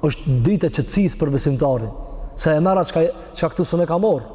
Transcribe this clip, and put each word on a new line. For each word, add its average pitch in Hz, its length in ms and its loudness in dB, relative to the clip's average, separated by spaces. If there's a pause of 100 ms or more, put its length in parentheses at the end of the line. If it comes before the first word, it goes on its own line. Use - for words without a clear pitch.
Është 139 340 0 (100)
ditë 185 200 2
e 156 40 2
qetësisë - 500 0
për 151 100 0
besimtarin. 135 640 0 (440)
Se 156 200 2
e 151 40 2
merra 190 240 4
çka, 165 180 0 (340)
çka 160 140 -2
këtu 175 160 -2
s'e 170 200 0
ka 170 120 -2
marr 180 260 2 (120)